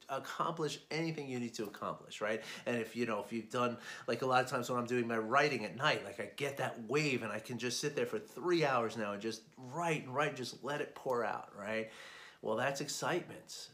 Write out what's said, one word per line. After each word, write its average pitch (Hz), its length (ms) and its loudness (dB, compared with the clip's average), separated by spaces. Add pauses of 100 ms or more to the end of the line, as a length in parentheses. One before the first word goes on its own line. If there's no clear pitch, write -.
accomplish 151 720 -2 (100)
anything 156 380 -2
you 123 140 -2
need 117 140 -2
to 110 100 -2
accomplish, - 560 -6
right? 110 200 0 (240)
And 120 120 2
if, 113 180 -4
you 120 100 2
know, 110 140 2
if 101 140 -6
you've 110 160 -4
done, 123 260 2 (320)
like, 120 140 0
a 135 40 2
lot 127 200 6
of - 40 -4
times 139 200 0
when 123 100 2
I'm 120 60 2
doing 120 240 2
my 117 80 2
writing 120 480 4
at 92 100 -6
night, 127 300 2
like, 98 160 -6
I 101 160 -6
get 139 200 0
that 127 300 -2
wave 135 360 4
and 107 100 -2
I 107 60 -4
can 123 180 -6
just 120 240 0
sit 147 120 0
there 123 120 2
for 143 140 -2
three 175 440 2
hours 120 320 4
now 107 160 0
and 101 100 -4
just 110 200 -2 (160)
write 139 480 0
and 127 100 -6
write, 143 220 2
just 120 260 -6
let 143 160 0
it - 160 -6
pour 120 300 2
out, - 240 -2 (100)
right? 110 320 -2 (520)
Well, 107 120 2
that's 135 260 2
excitement, - 920 -4